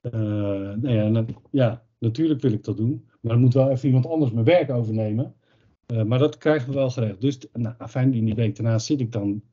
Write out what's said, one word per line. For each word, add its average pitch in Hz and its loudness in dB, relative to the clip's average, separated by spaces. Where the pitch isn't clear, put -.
Eh, 113 -8
nou 123 -4
ja, 107 2
na-, 113 2
ja, 120 0
natuurlijk 135 0
wil 131 2
ik 107 -4
dat 104 -6
doen, 123 -4
maar 113 -4
dan 120 4
moet 127 6
wel 135 4
even 131 -2
iemand 127 4
anders 156 0
mijn 113 0
werk 160 4
overnemen. 110 -2
Eh, 113 -2
maar 117 0
dat 151 0
krijgen 151 0
we 135 -6
wel 135 0
geregeld. 110 -4
Dus, 139 0
nou, 117 -6
fijn, 131 0
in 113 0
die 110 -2
week 107 0
daarna 113 0
zit 147 -2
ik 117 -4
dan 101 -4